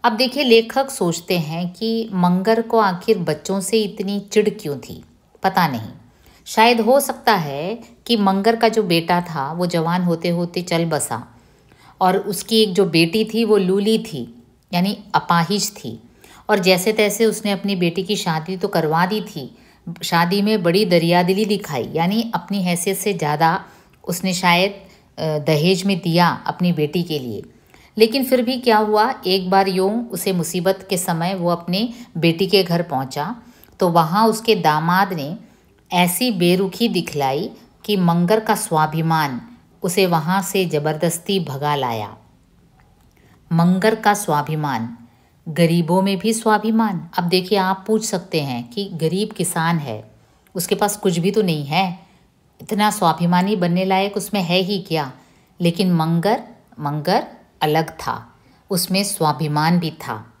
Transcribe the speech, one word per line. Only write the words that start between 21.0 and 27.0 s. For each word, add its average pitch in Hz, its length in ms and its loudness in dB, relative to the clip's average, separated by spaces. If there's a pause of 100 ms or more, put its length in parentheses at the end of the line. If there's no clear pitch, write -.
दिखाई, 151 500 -4
यानी 208 400 0
अपनी 190 280 -4
हैसियत 180 360 -2
से 202 160 -2
ज़्यादा 165 500 0 (440)
उसने 180 260 -4
शायद, 180 360 4
अ, - 680 -8
दहेज 160 460 2
में 196 140 0
दिया 170 300 2 (180)
अपनी 175 260 0
बेटी 151 300 -2